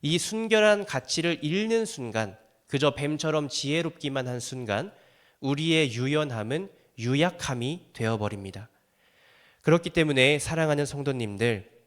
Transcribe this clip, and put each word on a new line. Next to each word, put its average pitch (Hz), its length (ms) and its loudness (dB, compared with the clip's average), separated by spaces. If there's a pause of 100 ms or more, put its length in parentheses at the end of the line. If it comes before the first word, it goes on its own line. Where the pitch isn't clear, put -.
이 156 160 0
순결한 214 680 4
가치를 165 580 -2
잃는 214 420 0
순간, 110 520 -6 (300)
그저 143 280 2
뱀처럼 151 540 -2
지혜롭기만 143 800 -4
한 123 120 -4
순간 123 520 -4 (480)
우리의 147 540 0
유연함은 135 760 -2 (280)
유약함이 139 960 0
되어버립니다. 104 760 -4 (920)
그렇기 170 300 4
때문에 147 480 4
사랑하는 156 460 0
성도님들 117 840 -2 (180)